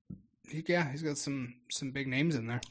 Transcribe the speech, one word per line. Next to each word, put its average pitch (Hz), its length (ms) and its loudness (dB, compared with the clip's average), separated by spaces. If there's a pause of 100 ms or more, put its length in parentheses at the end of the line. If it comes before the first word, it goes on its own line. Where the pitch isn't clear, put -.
(500)
he, 156 180 -6
yeah, 175 240 4
he's 147 120 -4
got 147 140 0
some, 131 380 -2 (140)
some 135 220 -2
big 135 160 -4
names 143 280 4
in 113 120 0
there. 120 240 -2